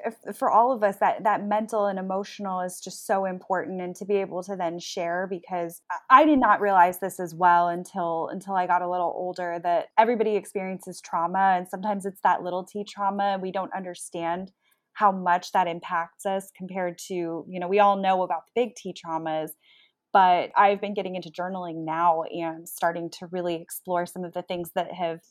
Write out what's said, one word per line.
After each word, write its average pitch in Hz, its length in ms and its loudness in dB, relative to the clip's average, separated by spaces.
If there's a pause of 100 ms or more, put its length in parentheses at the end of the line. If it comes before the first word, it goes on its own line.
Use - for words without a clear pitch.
if, - 320 -10
for 262 120 0
all 226 220 6
of 240 100 -2
us, 196 180 2
that, 190 260 2
that 208 200 0
mental 214 420 0
and 190 120 -2
emotional 190 600 -6
is 180 180 -6
just - 260 -14
so 196 200 2
important, 185 560 -4
and 180 160 -6
to 202 80 -10
be 202 100 0
able 185 280 -2
to 196 120 -8
then 175 240 -4
share, 175 500 -4
because 175 520 -8 (100)
I, 254 300 6
I 320 40 8
did 302 140 6
not 214 220 4
realize 185 380 4
this 190 200 -6
as 170 160 -6
well 175 320 6
until, 175 640 -4
until 190 240 -8
I 180 100 2
got 180 160 2
a 175 80 -2
little 180 240 -2
older, 180 480 -6
that 175 260 0 (100)
everybody 220 400 4
experiences 190 640 -8
trauma, 185 560 2
and 180 100 -4
sometimes 196 380 -4
it's 190 160 -8
that 180 220 4
little 180 200 -4
T 202 220 -8
trauma, 202 380 -4
and 196 180 0
we 185 100 -6
don't 185 240 -6
understand 180 800 -6 (400)
how 208 180 4
much 180 400 0
that 185 160 4
impacts 170 580 -6
us 190 300 -2
compared 185 420 -6 (120)
to, 165 400 -4
you 185 100 -8
know, 180 80 -4
we 196 120 2
all 202 180 6
know 190 260 2
about 175 220 -4
the - 160 -2
big 233 160 -2
T 180 160 -10
traumas, 160 560 -4 (640)
but 180 420 6
I've 202 240 6
been 202 140 -6
getting 190 220 -6
into 175 140 -8
journaling 175 540 -8
now 165 400 2
and 165 460 -8
starting 170 400 -2 (100)
to 180 120 -12
really 175 240 -2
explore 175 500 -4
some 180 180 -10
of 175 80 -10
the 180 120 -6
things 175 300 -6
that 170 200 -4
have, 165 260 -4 (120)